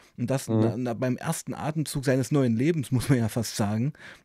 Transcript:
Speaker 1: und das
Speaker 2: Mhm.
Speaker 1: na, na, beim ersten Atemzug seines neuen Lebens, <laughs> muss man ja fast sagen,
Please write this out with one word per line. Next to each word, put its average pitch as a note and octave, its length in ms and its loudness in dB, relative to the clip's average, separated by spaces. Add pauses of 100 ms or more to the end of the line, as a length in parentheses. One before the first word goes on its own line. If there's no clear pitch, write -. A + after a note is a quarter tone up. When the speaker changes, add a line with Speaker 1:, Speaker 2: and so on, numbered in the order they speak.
(180)
Speaker 1:
und A#2+ 120 -2
das C3 180 -2
Speaker 2:
Mhm. A2+ 140 2
Speaker 1:
na, A2+ 160 2
na, B2 160 -4
beim B2+ 240 0
ersten - 380 -6
Atemzug D3 500 -4
seines C3 260 2
neuen C3 240 4
Lebens, C#3+ 360 0
<laughs> - 0 -
muss B2 180 2
man C3+ 80 6
ja A#2 120 0
fast - 260 -4
sagen, A2 380 0 (300)